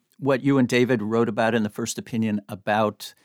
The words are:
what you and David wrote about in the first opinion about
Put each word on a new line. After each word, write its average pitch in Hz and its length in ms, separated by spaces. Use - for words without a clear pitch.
what 135 260
you 139 140
and 123 100
David 123 340
wrote 113 280
about 113 260
in 110 80
the 104 60
first - 280
opinion 110 520
about 107 640